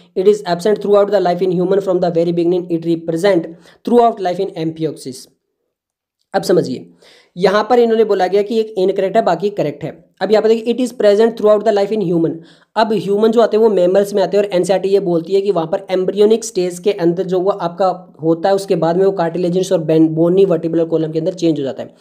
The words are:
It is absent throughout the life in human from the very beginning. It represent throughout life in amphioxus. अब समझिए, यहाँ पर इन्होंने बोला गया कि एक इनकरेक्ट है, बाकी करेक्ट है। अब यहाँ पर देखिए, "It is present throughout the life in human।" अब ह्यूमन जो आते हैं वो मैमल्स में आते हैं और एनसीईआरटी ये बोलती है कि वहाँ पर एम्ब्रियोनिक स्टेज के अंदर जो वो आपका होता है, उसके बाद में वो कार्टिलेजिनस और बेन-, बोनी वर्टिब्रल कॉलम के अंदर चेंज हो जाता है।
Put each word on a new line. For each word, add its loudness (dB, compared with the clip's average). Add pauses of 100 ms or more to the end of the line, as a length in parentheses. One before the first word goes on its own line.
(160)
It 2
is 2
absent -2
throughout 2
the 2
life 0
in 0
human 0
from -2
the 0
very 0
beginning. -2
It -4
represent -2 (360)
throughout 2
life -4
in -4 (160)
amphioxus. -8 (1040)
अब -2
समझिए, 0 (600)
यहाँ 0
पर 4
इन्होंने 2
बोला 0
गया 0
कि -2
एक -4
इनकरेक्ट -2
है, 4
बाकी -2
करेक्ट -6
है। -14 (120)
अब -2
यहाँ 4
पर 2
देखिए, 0
"It -4
is -4
present 4
throughout 2
the 2
life -2
in -2
human।" 0 (440)
अब 0
ह्यूमन 0
जो 4
आते 2
हैं 4
वो 6
मैमल्स 2
में 0
आते 0
हैं 2
और -4
एनसीईआरटी 0
ये 2
बोलती -2
है 2
कि -2
वहाँ -2
पर -6
एम्ब्रियोनिक 2
स्टेज -4
के 0
अंदर 0
जो -2
वो 0
आपका -4
होता 0
है, 4
उसके -2
बाद 0
में 2
वो 2
कार्टिलेजिनस -2
और 0
बेन-, 4
बोनी 4
वर्टिब्रल 0
कॉलम -2
के -4
अंदर -2
चेंज 0
हो -4
जाता -8
है। -16